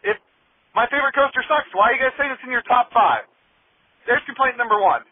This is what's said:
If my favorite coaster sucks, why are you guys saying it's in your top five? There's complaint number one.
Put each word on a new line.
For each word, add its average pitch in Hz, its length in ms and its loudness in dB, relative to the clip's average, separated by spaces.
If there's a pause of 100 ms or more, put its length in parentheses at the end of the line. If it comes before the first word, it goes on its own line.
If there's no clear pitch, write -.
If 208 160 -4 (560)
my 233 160 0
favorite 277 240 -2
coaster 277 320 0
sucks, 302 240 -2
why 208 200 2
are 240 40 0
you 254 80 -4
guys 262 160 -2
saying 269 160 -4
it's - 80 -18
in 254 80 -14
your 240 160 -6
top 247 240 0
five? 196 400 2 (800)
There's 277 160 0
complaint 262 320 -2
number 214 240 0
one. 139 300 2